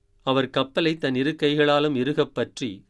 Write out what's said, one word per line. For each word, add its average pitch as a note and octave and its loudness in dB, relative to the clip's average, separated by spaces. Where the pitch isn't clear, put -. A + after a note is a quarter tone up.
அவர் C3 0
கப்பலை D#3 -2
தன் C#3 -4
இரு C#3 -2
கைகளாலும் D3 2
இறுகப் C#3 -2
பற்றி A2+ -6